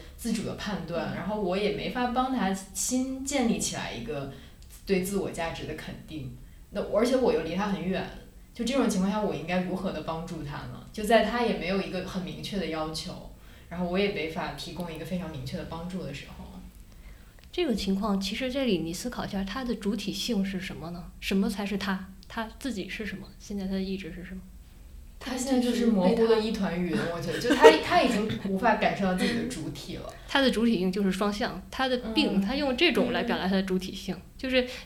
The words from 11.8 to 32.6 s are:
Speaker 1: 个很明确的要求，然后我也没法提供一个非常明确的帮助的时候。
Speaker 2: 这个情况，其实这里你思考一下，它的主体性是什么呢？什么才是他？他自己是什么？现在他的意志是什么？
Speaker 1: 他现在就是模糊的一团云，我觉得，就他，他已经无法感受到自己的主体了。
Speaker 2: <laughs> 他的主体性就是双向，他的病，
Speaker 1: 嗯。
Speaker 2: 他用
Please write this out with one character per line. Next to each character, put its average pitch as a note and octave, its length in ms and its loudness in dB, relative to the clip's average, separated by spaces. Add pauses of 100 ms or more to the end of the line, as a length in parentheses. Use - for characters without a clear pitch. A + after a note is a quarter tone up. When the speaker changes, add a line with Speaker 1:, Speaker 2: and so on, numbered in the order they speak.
Speaker 1:
个 F3+ 160 -2
很 F3+ 160 -4
明 D3 180 -8
确 - 160 -6
的 F3 80 -2
要 D#3 240 -2
求， - 400 -8 (400)
然 E3+ 100 -6
后 F3+ 60 0
我 F3+ 140 2
也 G3+ 140 2
没 D#3+ 160 -4
法 D#3 280 -4
提 - 140 -10
供 F3 200 -6
一 D#3 60 -8
个 - 80 -8
非 F3+ 140 -2
常 D#3+ 120 -6
明 C3 140 -6
确 F3+ 100 -6
的 D3+ 100 -6
帮 E3 220 -8
助 F3+ 140 -6
的 C#3 100 -6
时 C#3 180 -10
候。 - 140 -14 (1080)
Speaker 2:
这 F4 120 0
个 B3+ 120 2
情 F#3+ 180 0
况， G3 260 2
其 G3 160 -4
实 B3+ 160 -2
这 C4+ 140 0
里 F#3+ 140 4
你 D#3+ 120 -2
思 F#3 160 -6
考 - 160 -6
一 - 60 -4
下， G3 140 -2
它 C4 200 -4
的 A#3+ 120 -2
主 G3+ 200 -2
体 G3 160 -4
性 G3+ 320 0
是 F#3+ 160 -2
什 - 160 -8
么 D3+ 140 -10
呢？ F3 140 -10 (160)
什 - 180 0
么 G3 100 4
才 G3+ 160 -2
是 G3+ 140 0
他？ F#3+ 320 -2 (180)
他 A3 300 -6
自 C4+ 160 -4
己 F#3 160 -6
是 - 160 -6
什 G3 100 -6
么？ - 120 -10 (100)
现 - 180 -10
在 F#3+ 120 -4
他 F#3+ 60 -2
的 F#3+ 60 2
意 F#3+ 160 -2
志 F3 160 -6
是 F3+ 140 -10
什 F#3 80 -12
么？ F#3 80 -10 (800)
Speaker 1:
他 C4+ 160 -6
现 C4 200 0
在 B3 40 6
就 A#3+ 160 4
是 - 120 4
模 F#3+ 220 8
糊 A3+ 180 6
的 A3 120 8
一 A3 120 2
团 F3+ 280 0
云， F3 160 2 (160)
我 - 80 -4
觉 - 120 -2
得， D#3 80 -2
就 A#3 160 2
他， E4+ 120 12 (160)
他 F4 200 4
已 A#3+ 80 4
经 G#3 180 2 (180)
无 F#3+ 80 0
法 G#3+ 200 4
感 E3+ 200 2
受 G3+ 80 -2
到 F#3 120 2
自 A#3+ 100 0
己 A#3+ 80 2
的 A#3 120 -2
主 D3 260 -6
体 - 240 -10
了。 - 80 -10 (140)
Speaker 2:
<laughs> - 120 -16
他 C#4+ 100 4
的 C4 120 6
主 G#3 120 2
体 A3+ 140 4
性 F#3 140 2
就 G#3 100 0
是 F#3+ 100 4
双 G3+ 220 0
向， G#3 260 -4 (120)
他 C4+ 160 0
的 B3+ 100 2 (160)
病， C#4 220 4
Speaker 1:
嗯。 G3 60 4
Speaker 2:
他 G#3+ 140 0
用 C#4 220 0